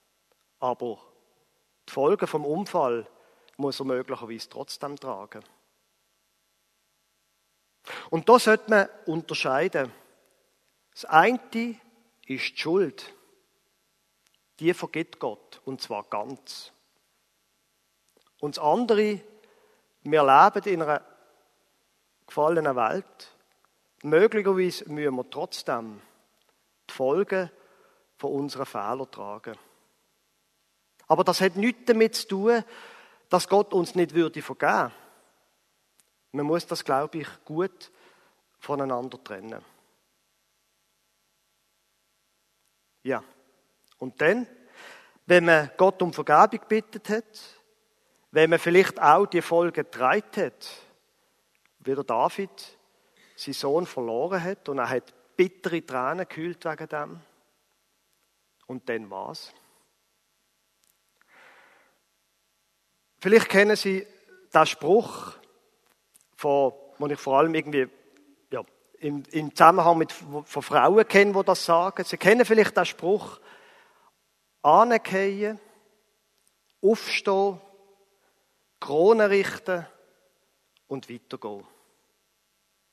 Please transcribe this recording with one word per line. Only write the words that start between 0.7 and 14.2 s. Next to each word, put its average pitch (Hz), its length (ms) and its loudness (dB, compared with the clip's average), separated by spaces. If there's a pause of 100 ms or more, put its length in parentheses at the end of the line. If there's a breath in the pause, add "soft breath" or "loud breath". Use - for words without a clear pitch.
die - 60 -20
Folgen 160 320 0
vom 151 180 -6
Unfall 147 600 -4 (500 soft breath)
muss 139 240 -6
er 135 60 -8
möglicherweise 127 640 -8
trotzdem 139 500 -14
tragen. 107 420 -14 (2750 loud breath)
Und 165 180 -2
da 240 100 10
sollte 220 300 2
man 208 200 4 (180)
unterscheiden. 156 840 -4 (1000)
Das - 160 -18
eine 170 340 2 (880)
ist - 260 -10
die - 60 -14
Schuld. 165 560 -2 (1500)